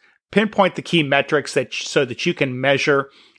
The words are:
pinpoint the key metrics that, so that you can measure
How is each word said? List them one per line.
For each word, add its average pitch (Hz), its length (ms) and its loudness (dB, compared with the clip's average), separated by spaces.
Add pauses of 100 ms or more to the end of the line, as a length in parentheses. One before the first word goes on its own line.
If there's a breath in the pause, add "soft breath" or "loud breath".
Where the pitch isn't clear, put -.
(300 soft breath)
pinpoint 196 460 0
the 143 60 -8
key 170 200 0
metrics 139 520 0
that, 131 200 -2
so - 300 -2
that 117 200 -6
you 175 80 0
can 127 280 -4
measure 139 500 2 (280 soft breath)